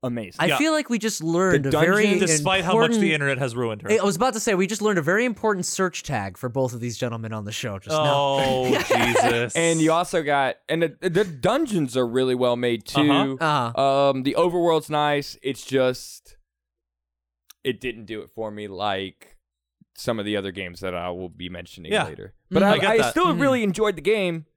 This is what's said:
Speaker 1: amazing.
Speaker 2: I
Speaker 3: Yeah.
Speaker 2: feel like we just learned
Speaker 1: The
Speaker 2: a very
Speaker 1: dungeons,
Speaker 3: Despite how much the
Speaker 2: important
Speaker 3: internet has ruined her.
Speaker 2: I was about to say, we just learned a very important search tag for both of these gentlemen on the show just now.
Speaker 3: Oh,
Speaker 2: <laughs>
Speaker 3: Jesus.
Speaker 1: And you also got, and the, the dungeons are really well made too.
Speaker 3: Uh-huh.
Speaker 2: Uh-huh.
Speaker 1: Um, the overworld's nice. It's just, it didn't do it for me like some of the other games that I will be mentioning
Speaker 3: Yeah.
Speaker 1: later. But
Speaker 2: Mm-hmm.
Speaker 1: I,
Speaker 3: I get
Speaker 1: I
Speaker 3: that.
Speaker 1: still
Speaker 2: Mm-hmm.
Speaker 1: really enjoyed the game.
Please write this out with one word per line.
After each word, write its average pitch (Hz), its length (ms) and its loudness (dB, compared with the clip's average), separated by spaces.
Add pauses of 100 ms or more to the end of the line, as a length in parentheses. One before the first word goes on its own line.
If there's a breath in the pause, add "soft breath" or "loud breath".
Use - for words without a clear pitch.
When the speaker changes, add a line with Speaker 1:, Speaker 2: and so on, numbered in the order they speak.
Speaker 1:
amazing. 117 380 -6
Speaker 2:
I 160 60 2
Speaker 3:
Yeah. 147 120 2
Speaker 2:
feel 311 140 2
like 302 160 -2
we 233 100 0
just 208 240 -4
learned 165 420 2
Speaker 1:
The 135 120 0
Speaker 2:
a 151 60 4
very 196 220 4
Speaker 1:
dungeons, 185 260 2
Speaker 3:
Despite 175 340 2
how 180 140 0
much 233 140 4
the - 40 2
Speaker 2:
important 180 160 2
Speaker 3:
internet 139 260 0
has 127 180 -2
ruined 113 260 -2
her. 196 80 -4
Speaker 2:
I 214 120 2
was 196 140 2
about 254 180 0
to 220 60 -6
say, 214 140 0
we 190 120 2
just 208 140 -4
learned 208 180 2
a 160 40 -2
very 196 240 2
important 208 400 -2
search - 380 -4
tag 98 340 -6
for 127 100 -6
both 123 240 -2
of 120 80 -10
these 120 160 -6
gentlemen 113 380 -6
on 107 100 -8
the 104 80 -8
show 101 260 -6
just - 120 -12
now. 151 240 2
Speaker 3:
Oh, 135 540 2
Speaker 2:
<laughs> - 260 2
Speaker 3:
Jesus. 120 600 2
Speaker 1:
And 165 280 2
you 160 100 4
also 170 300 0
got, 139 340 2 (140)
and 165 120 2
the, 165 280 -2
the 180 140 2
dungeons 180 720 -2
are 127 100 2
really 127 280 0
well 123 220 2
made 120 300 -2
too. 147 260 2
Speaker 3:
Uh-huh. 139 320 0 (300)
Speaker 2:
Uh-huh. 139 360 4
Speaker 1:
Um, 135 120 0
the 135 140 0
overworld's 170 520 2
nice. 147 540 -2
It's 135 220 -6
just, - 720 -2 (1300)
it 127 160 -2
didn't 117 240 -8
do 107 180 -10
it - 80 -16
for 110 200 -8
me 104 180 -10
like 98 680 -6 (600)
some 117 220 -4
of 101 60 -6
the 104 120 -2
other 98 160 -4
games 87 280 -10
that 92 140 -6
I 87 160 -6
will 90 180 -8
be 90 200 -12
mentioning 87 440 -14
Speaker 3:
Yeah. 202 120 0
Speaker 1:
later. - 300 -14 (160)
But 190 120 4
Speaker 2:
Mm-hmm. 196 100 6
Speaker 1:
I, - 20 6
Speaker 3:
I - 40 0
get 196 120 2
Speaker 1:
I 226 80 2
Speaker 3:
that. 123 120 2
Speaker 1:
still 339 160 2
Speaker 2:
Mm-hmm. 311 140 0
Speaker 1:
really 262 220 2
enjoyed 202 340 0
the 156 60 -14
game. 175 440 0 (100)